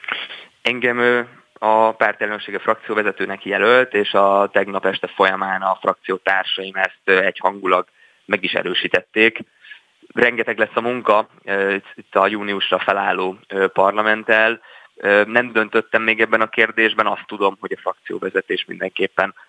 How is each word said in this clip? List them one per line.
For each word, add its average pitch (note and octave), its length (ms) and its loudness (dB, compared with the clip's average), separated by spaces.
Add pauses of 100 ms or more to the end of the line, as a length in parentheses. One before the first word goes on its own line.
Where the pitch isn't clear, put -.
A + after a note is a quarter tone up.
(640)
Engem, A#2+ 360 0
ö, A#2+ 220 2 (400)
a A2 320 4
pártelnöksége G#2+ 680 -4
frakcióvezetőnek G#2 840 -4
jelölt, A2 500 2
és G#2 180 0
a G2 400 4
tegnap G2 340 0
este F#2 200 -2
folyamán F#2+ 560 0
a F#2+ 180 0
frakciótársaim F#2+ 920 -2
ezt, F#2+ 300 -4
ö, F#2+ 140 4
egyhangulag F#2 680 0 (380)
meg G2 200 -2
is - 80 -4
erősítették. F#2 840 0 (760)
Rengeteg A2+ 440 0
lesz A2 160 0
a A#2 60 0
munka, A2+ 480 0 (160)
ö, G2 300 0
itt, G2+ 200 -6
itt - 220 -12
a G2 100 4
júniusra G2+ 520 -2
felálló, F#2+ 600 -2 (100)
ö, G2 200 0
parlamenttel. G#2+ 920 2 (360)
Ö, G2+ 300 4
nem A#2+ 260 0
döntöttem A2 500 0
még A2 180 0
ebben A2 200 2
a A2 80 0
kérdésben, A2 580 0
azt G2+ 200 -2
tudom, G2 340 -2
hogy F#2+ 160 -8
a - 40 -20
frakcióvezetés F#2 840 -6
mindenképpen F#2+ 720 -4 (140)